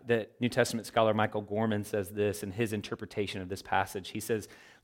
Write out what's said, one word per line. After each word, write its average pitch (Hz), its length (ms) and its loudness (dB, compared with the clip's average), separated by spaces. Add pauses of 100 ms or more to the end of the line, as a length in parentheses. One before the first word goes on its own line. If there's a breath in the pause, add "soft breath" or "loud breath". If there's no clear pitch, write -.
that 113 340 -2
New 123 80 2
Testament 117 380 0
scholar 110 280 4
Michael 107 260 2
Gorman 104 420 0
says 101 280 -2
this 104 340 0
in 98 80 -6
his 107 200 0
interpretation 104 680 -4
of 90 60 -8
this 95 120 -6
passage. 95 500 0
He 107 100 -6
says, 107 260 -2 (380 soft breath)